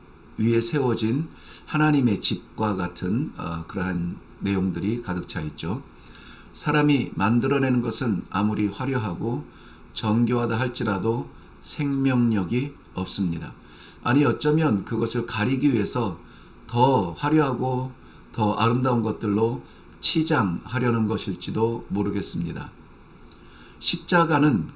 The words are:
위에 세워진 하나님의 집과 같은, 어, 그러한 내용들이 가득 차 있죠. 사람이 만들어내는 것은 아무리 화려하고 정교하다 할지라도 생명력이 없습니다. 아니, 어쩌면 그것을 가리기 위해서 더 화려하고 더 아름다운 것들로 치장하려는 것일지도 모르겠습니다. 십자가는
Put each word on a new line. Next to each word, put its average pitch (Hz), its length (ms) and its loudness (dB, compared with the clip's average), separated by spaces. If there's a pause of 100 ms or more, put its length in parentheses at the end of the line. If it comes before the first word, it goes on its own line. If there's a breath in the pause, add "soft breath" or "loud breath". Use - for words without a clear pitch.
(380)
위에 117 240 2
세워진 123 680 0 (380 loud breath)
하나님의 143 560 2
집과 107 540 -2
같은, 92 600 -4
어, 82 300 -6
그러한 90 640 -4 (120)
내용들이 95 600 -2
가득 87 260 -6
차 80 140 -6
있죠. 78 420 -6 (680 loud breath)
사람이 147 640 2
만들어내는 123 640 2
것은 113 480 0
아무리 104 380 0
화려하고 120 800 -4 (480 loud breath)
정교하다 117 640 2
할지라도 117 720 -2 (300 loud breath)
생명력이 131 1120 0 (200)
없습니다. 82 600 -4 (480 loud breath)
아니, 139 220 2
어쩌면 143 600 2
그것을 113 400 -2
가리기 127 480 0
위해서 104 440 0 (500 loud breath)
더 120 440 2
화려하고 131 800 0 (400 loud breath)
더 107 220 0
아름다운 120 480 2
것들로 110 600 0 (380 loud breath)
치장하려는 117 1080 0
것일지도 107 840 -2
모르겠습니다. 90 840 -4 (1080 loud breath)
십자가는 151 960 2